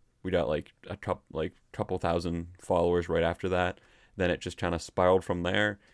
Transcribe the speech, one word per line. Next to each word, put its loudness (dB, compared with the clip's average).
We -4
got, 0
like, -4
a -8
coup-, -6
like, -6
couple -4
thousand -2
followers 2
right 2
after -2
that. 0
Then 2
it -2
just -10
kinda -2
spiraled 4
from -4
there. 0